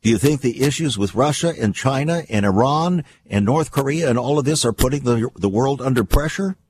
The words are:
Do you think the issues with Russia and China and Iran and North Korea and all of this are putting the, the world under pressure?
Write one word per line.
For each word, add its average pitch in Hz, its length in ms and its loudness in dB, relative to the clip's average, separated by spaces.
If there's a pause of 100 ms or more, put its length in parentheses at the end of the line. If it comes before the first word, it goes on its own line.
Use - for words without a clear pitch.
Do 107 80 2
you 113 80 4
think 139 240 2
the 120 220 -2
issues 139 340 -2
with 98 160 -2
Russia 147 460 0
and 104 160 0
China 147 520 -2
and 104 160 -2
Iran 143 640 2 (240)
and 101 160 0
North 147 240 0
Korea 143 400 -2
and 117 80 2
all 135 220 0
of 131 60 -2
this 151 200 0
are 113 80 2
putting 131 300 0
the, 120 320 0
the 90 120 -4
world 127 320 0
under 127 240 0
pressure? 170 520 0 (140)